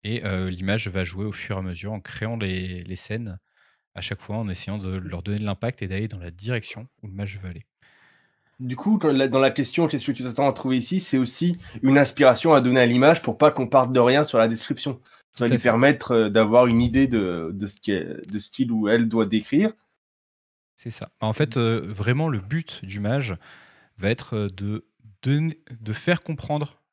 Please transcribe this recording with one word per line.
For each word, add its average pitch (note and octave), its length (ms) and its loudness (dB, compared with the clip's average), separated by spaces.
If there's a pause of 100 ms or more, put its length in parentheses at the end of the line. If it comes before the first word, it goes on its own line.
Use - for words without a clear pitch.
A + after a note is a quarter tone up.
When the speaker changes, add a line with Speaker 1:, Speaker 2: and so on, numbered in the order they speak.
Speaker 1:
Et, G#2+ 220 -6
euh, F#2 260 -2
l'image G2 380 -4
va F#2 160 -4
jouer F#2 200 -8
au G#2+ 60 -6
fur - 240 -10
et F#2+ 40 -6
à - 40 -8
mesure F#2 300 -10
en G2 80 -10
créant A2+ 340 -8
les, F#2 440 -6
les F2+ 180 -12
scènes G#2+ 420 -10 (540)
à F#2+ 60 -14
chaque - 220 -8
fois, G#2 160 -8
en A2+ 100 -4
essayant G2 300 -6
de F#2 180 -6
leur F2+ 260 -8
donner G#2 180 -6
de G#2+ 40 -6
l'impact G#2 380 -6
et G2 80 -8
d'aller F#2+ 180 -4
dans F#2+ 120 -10
la E2+ 120 -12
direction G#2+ 560 -8 (140)
où A2 60 -16
le F#2 60 -14
mage G2 260 -8
veut F#2 100 -12
aller. - 160 -16 (960)
Speaker 2:
Du B2+ 180 -8
coup, G#3 220 2
quand D#3 120 4
la, C3+ 160 4
dans C3 120 2
la C3+ 120 6
question, « D3+ 380 0
Qu'est-ce C#3 160 -4
que C#3+ 80 -2
tu B2 100 -6
t'attends B2+ 240 0
à C3 60 2
trouver C3 240 -2
ici ? » F3+ 240 -2
c'est - 160 -2
aussi E3+ 400 0 (240)
une C3+ 160 6
inspiration C#3 560 6
à C3+ 80 8
donner B2+ 180 4
à B2 60 8
l'image C3 360 6
pour A#2 160 -4
pas D3 140 6
qu'on B2+ 160 -4
parte B2+ 240 4
de B2+ 80 4
rien B2+ 240 6
sur C3 140 0
la A2+ 100 6
description. A#2 540 -6 (320)
Ça A#2+ 120 -2
va A#2+ 40 2
Speaker 1:
Tout B2+ 40 4
à - 20 4
Speaker 2:
lui A#2+ 60 -2
Speaker 1:
fait. B2 80 4
Speaker 2:
permettre, B2+ 420 4
euh, A2+ 180 4
d'avoir A2+ 380 6
une A#2 140 4
idée B2 260 4
de, F2+ 460 -2
de G2+ 120 -8
ce - 160 -10
qu'elle, E2+ 460 -4
de G2+ 120 -8
ce - 100 -8
qu'il B2 220 -2
ou G#2+ 160 0
elle A2+ 220 4
doit A2+ 160 2
décrire. C3+ 460 0 (1040)
Speaker 1:
C'est A#2+ 140 -14
ça. - 180 -14 (100)
En A2 140 -2
fait, C#3 240 -2
euh, A#2 300 0
vraiment, A#2+ 420 -2
le A#2 100 -2
but C3 460 -8
du G2 140 -10
mage A2 360 -2 (600)
va F#2+ 120 -2
être, - 260 -4
euh, G#2 140 -2
de G2+ 360 -8 (360)
donner, D3+ 380 0 (100)
de A2 240 -10
faire F3 280 -2
comprendre D3 600 -8 (100)